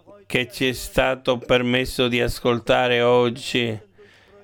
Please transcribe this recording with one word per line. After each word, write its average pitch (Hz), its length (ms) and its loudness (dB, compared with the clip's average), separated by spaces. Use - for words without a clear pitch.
che 127 240 -2
ci 131 180 -2
è 127 40 0
stato 127 640 -2
permesso 123 720 0
di 120 120 0
ascoltare 123 800 0
oggi, 120 760 0